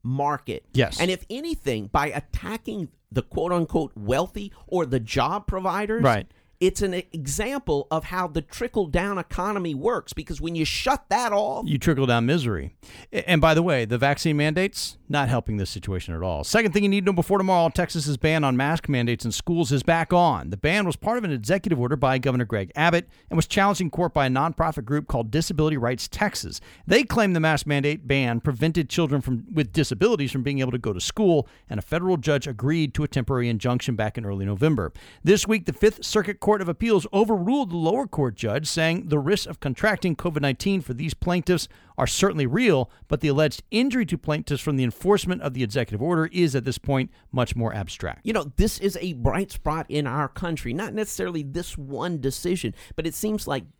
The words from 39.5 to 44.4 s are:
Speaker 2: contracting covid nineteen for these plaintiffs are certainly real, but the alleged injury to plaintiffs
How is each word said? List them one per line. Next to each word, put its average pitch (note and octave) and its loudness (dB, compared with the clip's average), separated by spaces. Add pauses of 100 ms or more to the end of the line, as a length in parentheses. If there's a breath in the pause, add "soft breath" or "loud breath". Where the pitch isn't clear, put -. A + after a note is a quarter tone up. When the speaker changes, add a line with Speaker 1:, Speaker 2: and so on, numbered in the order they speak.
Speaker 2:
contracting F3 0
covid D#3 -2
nineteen F3 0
for C3+ -6
these C#3+ -6
plaintiffs F3+ 0 (300 soft breath)
are B2 2
certainly D#3 2
real, D#3+ 4 (200 soft breath)
but D3 0
the D#3+ 2
alleged C#3+ 2
injury A#3+ 2
to E3 -2
plaintiffs D3+ -2